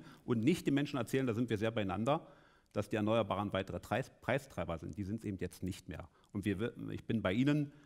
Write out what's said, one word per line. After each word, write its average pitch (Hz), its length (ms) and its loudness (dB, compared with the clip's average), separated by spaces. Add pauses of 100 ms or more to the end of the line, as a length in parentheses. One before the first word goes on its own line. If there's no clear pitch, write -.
(240)
und 113 200 2
nicht 170 220 4
den 143 80 4
Menschen 143 240 0
erzählen, 131 280 0
da 113 80 2
sind 120 160 0
wir 110 80 2
sehr 110 140 2
beieinander, 110 540 0 (460)
dass 104 180 -2
die 113 60 0
Erneuerbaren 104 560 2
weitere 92 280 -2
Treis-, - 300 -2 (100)
Preistreiber 90 580 -2
sind. 87 180 -10
Die 104 80 -4
sind 104 160 -4
es - 40 -10
eben 98 140 -4
jetzt - 240 -8
nicht - 260 -6
mehr. 85 200 -10 (240)
Und 98 120 -4
wir, 98 160 2
wir, 120 140 -2 (160)
ich 101 140 -8
bin 113 180 0
bei 95 100 2
Ihnen, 143 400 2 (140)